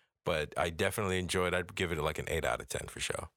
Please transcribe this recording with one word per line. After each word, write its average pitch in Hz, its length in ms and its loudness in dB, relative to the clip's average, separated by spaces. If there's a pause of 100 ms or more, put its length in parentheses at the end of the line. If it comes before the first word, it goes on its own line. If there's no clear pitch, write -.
(240)
but 76 340 0
I 87 120 2
definitely 95 500 2
enjoyed. 90 340 2
I'd 90 220 0
give 87 160 0
it, 82 80 0
like, 76 180 0
an 69 120 -4
eight 80 160 0
out 60 160 0
of - 80 -12
ten - 180 -4
for - 120 -10
sure. - 380 -4